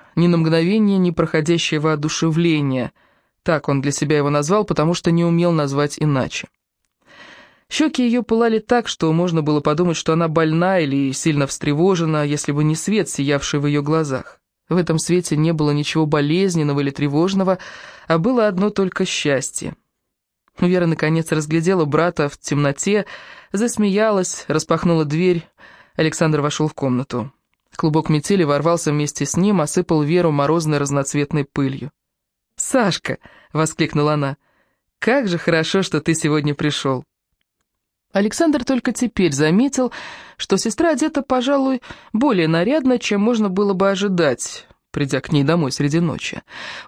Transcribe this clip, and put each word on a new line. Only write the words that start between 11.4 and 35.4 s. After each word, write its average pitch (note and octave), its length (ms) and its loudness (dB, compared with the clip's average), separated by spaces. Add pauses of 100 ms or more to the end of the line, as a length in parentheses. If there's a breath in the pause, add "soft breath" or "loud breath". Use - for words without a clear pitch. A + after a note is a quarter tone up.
встревожена, D#3 760 0
если D3 280 -2
бы D3 120 2
не D3+ 120 2
свет, F#3+ 340 0
сиявший C#3+ 500 -2
в C#3+ 60 -2
её D3 160 0
глазах. D3 580 -2 (280)
В E3+ 100 0
этом E3 200 0
свете E3+ 400 0
не D#3+ 160 2
было D3+ 180 0
ничего D3 340 0
болезненного D3+ 760 0
или C#3+ 100 0
тревожного, F3+ 720 0 (480 loud breath)
а E3 100 2
было A3 300 2
одно G3+ 220 0
только F#3+ 360 -2
счастье. - 720 -4 (840)
Вера, F3+ 260 2
наконец, D#3+ 460 0
разглядела D#3+ 540 0
брата D#3 440 0
в - 80 -14
темноте, D3+ 680 -2 (460 loud breath)
засмеялась, G#3 960 0
распахнула D#3+ 580 0
дверь. E3+ 420 0 (480 loud breath)
Александр D#3 460 0
вошёл D3+ 260 -2
в D3 60 -6
комнату. C3 580 -4 (440)
Клубок D#3 340 0
метели E3 340 2
ворвался D3 480 0
вместе D3 340 -2
с - 100 -6
ним, F#3 260 2
осыпал D#3+ 400 0
Веру E3 300 2
морозной D3+ 460 0
разноцветной C#3+ 680 -2
пылью. C3+ 460 -6 (640)
"Сашка!" — - 640 -2 (360 loud breath)
воскликнула D3+ 600 0
она. C#3 240 -2 (600)
"Как B3 280 0
же F3 100 0
хорошо, E3 460 0